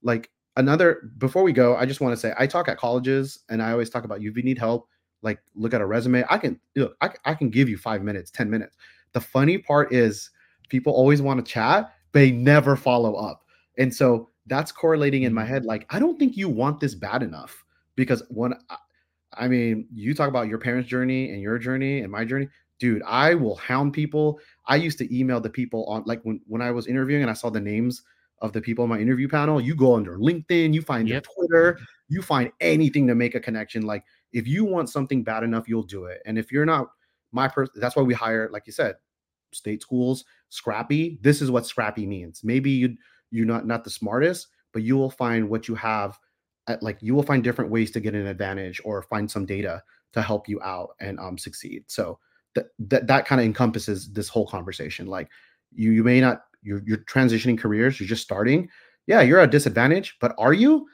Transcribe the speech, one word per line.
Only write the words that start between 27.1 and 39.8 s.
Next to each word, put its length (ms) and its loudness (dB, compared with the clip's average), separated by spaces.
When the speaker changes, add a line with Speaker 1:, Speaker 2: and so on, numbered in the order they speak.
Speaker 1:
and 80 0
I 40 -4
saw 160 -6
the 100 -4
names 420 -2
of 100 -6
the 80 -4
people 240 -2
on 60 0
my 100 -2
interview 280 0
panel, 320 0
you 160 -2
go 200 6
under 220 -4
LinkedIn, 560 2
you 80 0
find 280 -2
their 80 -2
Speaker 2:
Yep. 80 -10
Speaker 1:
Twitter, 420 4
you 140 -4
find 380 0
anything 480 4
to 80 4
make 180 0
a 60 -4
connection. 460 -6
Like, 180 -6
if 160 -4
you 160 0
want 260 -2
something 340 -2
bad 200 -4
enough, 240 -2
you'll 160 -2
do 220 -12
it. 200 -14
And 120 -4
if 140 -6
you're 140 2
not 220 0
my 160 0
per-, 280 -2
that's 200 -2
why 60 4
we 120 2
hire, 380 -4
like 140 -14
you 60 -20
said, 240 -4
state 300 -8